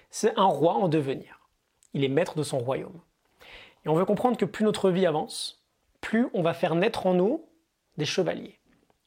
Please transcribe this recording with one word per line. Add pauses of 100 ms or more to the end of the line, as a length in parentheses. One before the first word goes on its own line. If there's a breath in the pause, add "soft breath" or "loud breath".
(100)
C'est
un
roi
en
devenir. (560)
Il
est
maître
de
son
royaume. (840 loud breath)
Et
on
veut
comprendre
que
plus
notre
vie
avance, (360)
plus
on
va
faire
naître
en
nous (520)
des
chevaliers. (480)